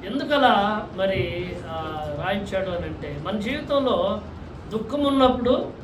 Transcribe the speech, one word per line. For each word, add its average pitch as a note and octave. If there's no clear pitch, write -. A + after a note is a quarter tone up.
ఎందుకలా A3
మరి, F3+
ఆ, D#3+
రాయించాడు F#3+
అని F3
అంటే, D3
మన G#3
జీవితంలో A3
దుఃఖం B3+
ఉన్నప్పుడు C4